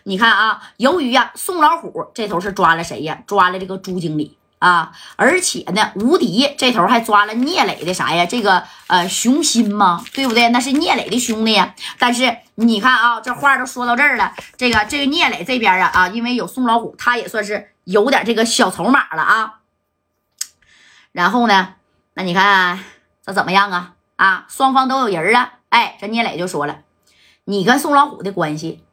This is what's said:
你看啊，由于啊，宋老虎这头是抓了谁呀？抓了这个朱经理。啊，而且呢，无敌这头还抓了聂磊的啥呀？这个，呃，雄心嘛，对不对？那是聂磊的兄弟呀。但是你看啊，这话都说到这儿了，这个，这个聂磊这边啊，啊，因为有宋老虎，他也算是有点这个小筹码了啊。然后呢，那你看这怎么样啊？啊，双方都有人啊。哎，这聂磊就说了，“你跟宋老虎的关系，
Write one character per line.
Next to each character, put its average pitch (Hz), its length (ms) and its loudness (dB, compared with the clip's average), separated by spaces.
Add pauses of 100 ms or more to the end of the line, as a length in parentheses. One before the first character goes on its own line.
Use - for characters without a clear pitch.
你 190 140 -6
看 226 120 4
啊， 214 320 2 (140)
由 311 240 2
于 254 160 0
啊， 240 200 2
宋 359 260 -6
老 330 160 4
虎 - 360 -10
这 214 140 -6
头 185 140 -4
是 202 100 -6
抓 180 240 2
了 170 80 -4
谁 139 200 -8
呀？ 151 220 -8
抓 185 240 2
了 190 80 -6
这 190 80 -10
个 185 120 -10
朱 185 240 -8
经 156 160 -4
理。 - 200 -6 (240)
啊， 170 300 2 (240)
而 330 260 2
且 - 300 -6
呢， 208 240 0
无 254 240 2
敌 254 360 0
这 254 160 0
头 262 140 0
还 247 160 2
抓 208 240 2
了 220 80 -6
聂 277 320 0
磊 160 180 -6
的 175 80 -2
啥 214 220 -4
呀？ 175 140 0
这 240 160 -4
个， 185 200 2 (220)
呃， 190 240 0
雄 269 340 0
心 208 300 0
嘛， 185 400 2
对 269 140 -2
不 226 80 -2
对？ 233 140 4
那 240 100 2
是 262 140 -4
聂 330 220 0
磊 - 140 -4
的 247 100 -2
兄 220 240 -2
弟 220 100 2
呀。 185 200 0 (240)
但 240 160 0
是 240 240 0 (160)
你 220 260 2
看 254 160 2
啊， 233 240 2
这 247 140 -8
话 269 240 2
都 247 80 -6
说 247 220 -6
到 240 80 0
这 269 80 2
儿 269 140 2
了， 196 160 -2 (240)
这 247 120 0
个， 214 180 2
这 285 120 -4
个 285 80 -2
聂 302 220 0
磊 175 140 -6
这 254 140 -4
边 208 240 2
啊， 170 100 2
啊， 180 180 2
因 226 140 -6
为 247 120 -2
有 190 100 -4
宋 254 200 -4
老 233 120 2
虎， - 180 -6
他 240 220 -2
也 214 100 -8
算 214 160 -6
是 202 280 -8 (140)
有 208 260 2
点 262 120 2
这 220 120 -2
个 226 100 2
小 226 240 0
筹 - 140 -6
码 247 320 0
了 156 80 -2
啊。 220 300 0 (1600)
然 175 200 0
后 240 160 2
呢， 190 260 2 (400)
那 - 80 -8
你 180 140 -4
看 190 480 2 (420)
这 196 80 -10
怎 190 100 0
么 180 100 -4
样 196 180 2
啊？ 175 220 -8 (240)
啊， 190 300 2
双 269 280 0
方 262 120 4
都 254 220 0
有 175 100 -2
人 196 160 2
啊。 - 180 0 (160)
哎， 226 300 0
这 202 60 -12
聂 226 160 -4
磊 202 160 -6
就 175 80 -4
说 147 220 -6
了 147 140 -12 (640)
，“你 196 180 -2
跟 247 160 2
宋 294 160 0
老 285 100 6
虎 - 160 -10
的 190 100 -6
关 160 240 -4
系， 160 380 -10